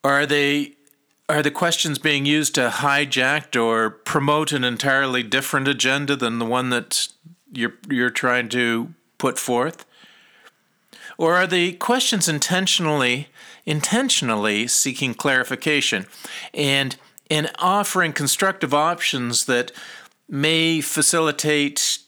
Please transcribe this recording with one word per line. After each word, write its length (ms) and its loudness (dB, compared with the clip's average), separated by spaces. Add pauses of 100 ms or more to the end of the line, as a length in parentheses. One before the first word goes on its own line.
Are 200 4
they, 520 0 (520)
are 140 2
the 80 2
questions 480 -2
being 260 2
used 300 2
to 180 2
hijack 880 0
or 300 2
promote 640 0
an 120 -2
entirely 600 0
different 440 -2
agenda 480 0
than 220 -2
the 80 -2
one 240 0
that 380 -2 (440)
you're, 220 -4 (160)
you're 180 0
trying 420 0
to 440 0 (240)
put 200 -2
forth? 460 -2 (1300)
Or 160 4
are 120 4
the 280 2
questions 520 0
intentionally, 1000 0 (380)
intentionally 1000 0
seeking 460 -2
clarification 960 0 (480)
and, 420 0 (340)
and 280 -2
offering 560 0
constructive 580 -2
options 720 0
that 260 0 (560)
may 540 0
facilitate 1300 0